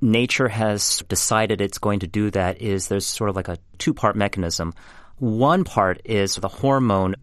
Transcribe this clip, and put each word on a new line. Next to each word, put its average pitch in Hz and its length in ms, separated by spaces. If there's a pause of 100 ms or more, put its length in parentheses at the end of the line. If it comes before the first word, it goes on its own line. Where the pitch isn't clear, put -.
nature 120 460
has 107 600
decided 107 520
it's 101 180
going 104 220
to 90 80
do 104 240
that 92 280
is 98 280
there's 101 180
sort 104 240
of 92 60
like 95 120
a 87 100 (200)
two-part 117 380
mechanism. 85 580 (440)
One 127 440
part 95 420
is 101 300
the 92 140
hormone 107 760